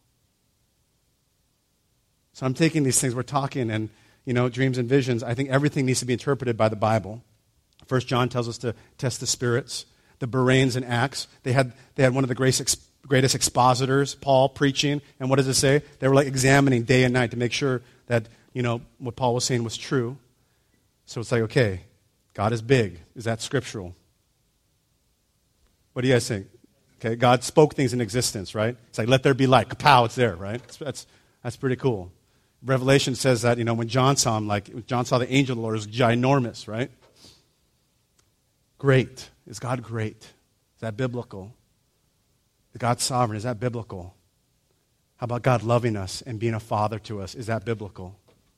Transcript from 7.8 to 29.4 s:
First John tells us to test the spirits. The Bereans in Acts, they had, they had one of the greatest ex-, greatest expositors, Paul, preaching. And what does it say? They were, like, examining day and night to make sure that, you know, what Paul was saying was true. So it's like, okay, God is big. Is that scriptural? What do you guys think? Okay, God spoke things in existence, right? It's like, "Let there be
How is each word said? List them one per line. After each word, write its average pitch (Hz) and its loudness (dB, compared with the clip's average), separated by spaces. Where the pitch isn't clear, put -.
First 127 -2
John 127 0
tells 120 -4
us 113 -10
to 117 -6
test 127 -6
the 127 -10
spirits. - -4
The 131 -6
Bereans 127 2
in 131 -4
Acts, 123 -4
they 131 -2
had, 127 2
they 143 0
had 127 4
one 135 2
of 123 0
the 127 -4
greatest 131 2
ex-, - -4
greatest 131 2
expositors, 131 2
Paul, 135 4
preaching. 143 0
And 131 -4
what 139 4
does 135 2
it 131 0
say? 143 4
They 131 0
were, 135 6
like, 139 6
examining 135 4
day 127 4
and 123 2
night 123 0
to 117 -8
make 120 -2
sure 131 -2
that, 117 -2
you 127 -4
know, 120 -2
what 123 -10
Paul 127 0
was 123 -2
saying 120 0
was 113 -8
true. 131 -4
So - -10
it's 107 -8
like, 117 2
okay, 107 0
God 107 -2
is 113 -4
big. 110 0
Is 113 -14
that 113 -4
scriptural? 101 -8
What 127 -4
do 131 2
you 135 4
guys 117 2
think? 98 -6
Okay, 117 -4
God 123 4
spoke - 4
things 127 0
in 123 0
existence, 107 -4
right? 113 -2
It's - -10
like, 113 -2
"Let 131 4
there 143 4
be 131 2